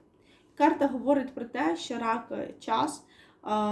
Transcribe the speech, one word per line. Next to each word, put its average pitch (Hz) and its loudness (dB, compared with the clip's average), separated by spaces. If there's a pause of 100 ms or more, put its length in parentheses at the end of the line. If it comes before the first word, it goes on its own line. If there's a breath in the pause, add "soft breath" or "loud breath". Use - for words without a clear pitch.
(560 soft breath)
Карта 285 4
говорить 254 0
про 240 -8
те, 311 -2
що - -8
рак, 226 -2
е, - -8
час, 254 -2
е, - -16 (220)